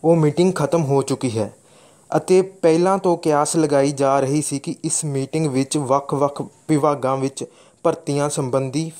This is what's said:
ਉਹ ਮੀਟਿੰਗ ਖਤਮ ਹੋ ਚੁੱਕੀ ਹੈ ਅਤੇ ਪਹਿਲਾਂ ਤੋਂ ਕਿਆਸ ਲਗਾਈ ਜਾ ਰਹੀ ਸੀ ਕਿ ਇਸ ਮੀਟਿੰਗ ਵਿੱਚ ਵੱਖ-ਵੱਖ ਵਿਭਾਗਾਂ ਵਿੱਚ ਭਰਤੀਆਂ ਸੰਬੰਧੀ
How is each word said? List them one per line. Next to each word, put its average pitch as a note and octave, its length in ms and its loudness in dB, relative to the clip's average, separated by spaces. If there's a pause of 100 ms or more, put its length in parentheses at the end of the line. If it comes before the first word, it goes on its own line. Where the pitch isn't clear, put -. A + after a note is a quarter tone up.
ਉਹ E3 120 4
ਮੀਟਿੰਗ D#3+ 360 2
ਖਤਮ E3 300 0
ਹੋ C#3 200 0
ਚੁੱਕੀ B2+ 360 -4
ਹੈ G2+ 160 -4 (600)
ਅਤੇ F#3 260 4
ਪਹਿਲਾਂ F3+ 560 2
ਤੋਂ F3+ 180 0
ਕਿਆਸ D3+ 400 0
ਲਗਾਈ D3 360 2
ਜਾ C3+ 280 2
ਰਹੀ C#3 220 0
ਸੀ C#3 160 -6
ਕਿ C#3 160 -8 (100)
ਇਸ - 200 -4
ਮੀਟਿੰਗ C#3+ 420 -2
ਵਿੱਚ C3+ 320 -2
ਵੱਖ-ਵੱਖ C#3 640 0
ਵਿਭਾਗਾਂ C#3+ 760 0
ਵਿੱਚ C3+ 280 -4 (380)
ਭਰਤੀਆਂ D3 480 -2
ਸੰਬੰਧੀ C#3 680 -4